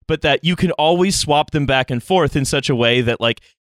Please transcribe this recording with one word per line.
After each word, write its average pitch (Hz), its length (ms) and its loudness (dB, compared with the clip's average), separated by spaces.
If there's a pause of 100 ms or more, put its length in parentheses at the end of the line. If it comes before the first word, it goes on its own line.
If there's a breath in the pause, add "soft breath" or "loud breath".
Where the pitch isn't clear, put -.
but 156 140 -4
that 143 220 0
you 175 120 0
can 175 160 0
always 175 440 2
swap 147 360 0
them 147 140 -2
back 131 240 0
and 123 120 -4
forth 175 320 0
in 143 100 -2
such 139 240 -2
a 143 60 0
way 117 260 2
that, 120 200 -2
like, 117 200 -2 (380 soft breath)